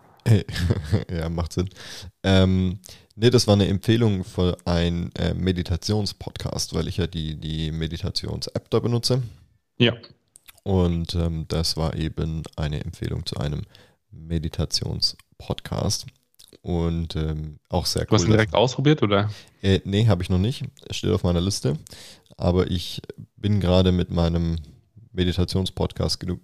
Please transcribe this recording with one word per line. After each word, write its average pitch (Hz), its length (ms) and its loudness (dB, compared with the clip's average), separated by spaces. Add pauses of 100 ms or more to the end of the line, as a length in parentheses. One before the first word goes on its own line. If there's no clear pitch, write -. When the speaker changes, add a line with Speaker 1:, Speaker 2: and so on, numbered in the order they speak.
(220)
Speaker 1:
äh, 107 220 4 (680)
<laughs> - 20 -6
ja, 82 160 -4
macht 82 240 -4
Sinn. 92 160 -2 (540)
Ähm, 95 560 4 (380)
nee, 107 120 4
das - 200 4
war 101 60 8
eine 101 120 6
Empfehlung 101 560 2
für 90 340 0 (100)
ein, 85 500 0
äh, 85 180 0
Meditations-Podcast, 90 1400 -4
weil 85 120 -2
ich - 120 -6
ja 87 100 -2
die, 78 260 -6
die 80 380 -4
Meditations-App - 960 -6
da 117 80 2
benutze. 117 420 0 (580)
Speaker 2:
Ja. 120 160 4 (680)
Speaker 1:
Und, 87 540 0
ähm, 82 320 -2
das - 280 -2
war 78 200 -2
eben 80 480 -4 (100)
eine 76 300 -4
Empfehlung - 420 -8
zu - 120 -8
einem - 240 -4 (500)
Meditations-Podcast. - 1900 -4 (560)
Und, 85 540 -2
ähm, 78 420 -4 (120)
auch 85 160 0
sehr - 180 -2
Speaker 2:
Du - 80 0
hast 104 100 6
Speaker 1:
cool, 87 40 2
Speaker 2:
ihn 110 60 6
Speaker 1:
dass 107 40 8
Speaker 2:
direkt 107 180 2
ausprobiert, 131 480 4
oder? 101 280 2 (320)
Speaker 1:
Äh, 95 220 4
nee, 101 240 2
hab 90 120 4
ich 87 80 -4
noch 90 100 2
nicht. 123 260 0 (260)
Steht - 200 -2
auf 95 120 2
meiner 87 180 2
Liste. 127 380 -2 (580)
Aber 87 340 2
ich - 300 -6 (360)
bin 104 240 0
gerade 90 320 6
mit 87 180 0
meinem 85 480 0 (540)
Meditations-Podcast 90 1080 -2
genug, 90 240 -6